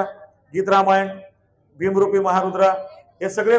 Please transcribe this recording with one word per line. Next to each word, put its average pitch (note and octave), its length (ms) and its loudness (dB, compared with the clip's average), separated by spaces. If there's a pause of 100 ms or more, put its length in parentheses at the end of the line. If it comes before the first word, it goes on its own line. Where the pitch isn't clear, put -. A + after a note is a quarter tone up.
(540)
गीत F#3+ 160 -4
रामायण, G3 380 2 (720)
भीमरूपी F#3+ 400 0
महारुद्रा, F#3 500 0 (520)
हे F#3+ 80 -4
सगळे G#3+ 300 0